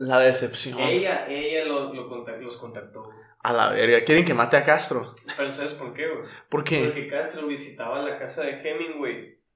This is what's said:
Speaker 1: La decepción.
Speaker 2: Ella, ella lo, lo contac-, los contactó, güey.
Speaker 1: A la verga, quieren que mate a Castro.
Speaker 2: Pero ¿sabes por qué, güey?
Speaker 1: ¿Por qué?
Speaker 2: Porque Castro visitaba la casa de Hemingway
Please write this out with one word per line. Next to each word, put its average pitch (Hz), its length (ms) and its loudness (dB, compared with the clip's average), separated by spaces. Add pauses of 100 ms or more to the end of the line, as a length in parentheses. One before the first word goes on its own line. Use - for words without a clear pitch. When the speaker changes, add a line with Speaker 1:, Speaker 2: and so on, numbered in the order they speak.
Speaker 1:
La 131 180 4
decepción. 127 640 2
Speaker 2:
Ella, - 480 0
ella 151 380 -2
lo, 139 280 -4
lo 123 160 -12
contac-, 117 300 -12
los 123 160 -12
contactó, 113 480 -16
güey. - 120 -20 (280)
Speaker 1:
A 120 80 4
la 113 180 4
verga, 113 340 6
quieren 160 200 6
que 156 100 2
mate 117 220 4
a 135 80 6
Castro. 139 500 2 (220)
Speaker 2:
Pero 139 160 -4
¿sabes 147 220 -6
por 131 200 -12
qué, 156 140 -4
güey? - 180 -6 (220)
Speaker 1:
¿Por 151 160 -2
qué? 156 220 2
Speaker 2:
Porque 147 220 -2
Castro 151 380 -4
visitaba 135 560 -6
la 147 160 -6
casa 135 240 -8
de 139 180 -4
Hemingway 156 760 -6 (200)